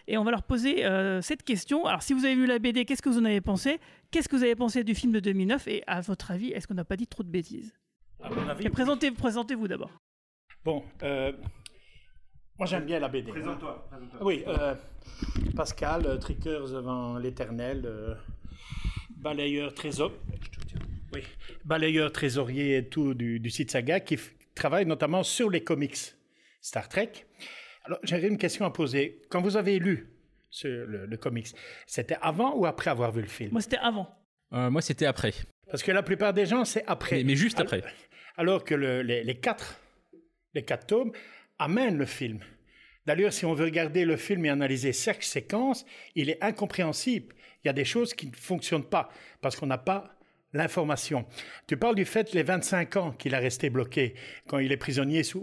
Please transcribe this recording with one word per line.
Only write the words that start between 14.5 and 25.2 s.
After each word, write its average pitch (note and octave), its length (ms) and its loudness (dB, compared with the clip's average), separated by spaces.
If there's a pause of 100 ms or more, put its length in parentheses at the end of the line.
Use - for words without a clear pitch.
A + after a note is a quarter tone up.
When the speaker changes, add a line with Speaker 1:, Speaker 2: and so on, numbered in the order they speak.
Speaker 2:
Pascal, D#3+ 480 0
euh, C3 140 2
triqueur D3 520 -4
devant B2 460 -4
l'éternel, B2 720 -4
euh, A2 280 -6 (1000)
balayeur C#3+ 560 -2
trésor-, C#3+ 400 -2 (1040)
oui, C#3+ 80 -8 (420)
balayeur D#3 480 4
trésorier C3+ 640 2
et B2+ 120 2
tout C#3+ 260 2
du, A#2 260 0
du A#2 80 -4
site A#2+ 220 -2
Saga C3+ 300 2
qui - 160 0
f-, - 160 -10 (220)
travaille E3 300 2
notamment D#3+ 380 2